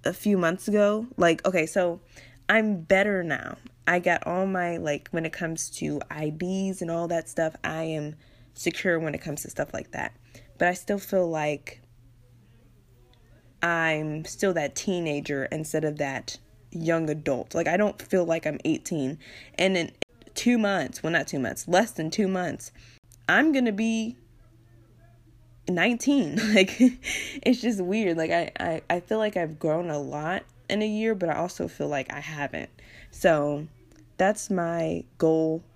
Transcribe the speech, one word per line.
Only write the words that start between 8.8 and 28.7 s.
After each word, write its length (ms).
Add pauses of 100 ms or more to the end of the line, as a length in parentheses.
when 160
it 60
comes 220
to 80
stuff 240
like 160
that. 240 (420)
But 120
I 60
still 240
feel 300
like 520 (1800)
I'm 640
still 300
that 220
teenager 720
instead 380
of 140
that 400 (320)
young 400
adult. 440
Like, 140
I 80
don't 240
feel 240
like 220
I'm 180
eighteen. 540 (380)
And 200
in 160 (420)
two 240
months, 440
well, 100
not 140
two 140
months, 260
less 240
than 200
two 180
months, 420 (580)
I'm 240
gonna 200
be 440 (1500)
nineteen. 680
<laughs> 160
Like, 260
it's 800
just 200
weird. 360
Like, 140
I, 280
I, 300